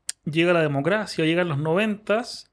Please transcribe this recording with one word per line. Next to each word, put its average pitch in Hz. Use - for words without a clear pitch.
llega 170
la 170
democracia, 160
llegan 170
los 143
noventas, 202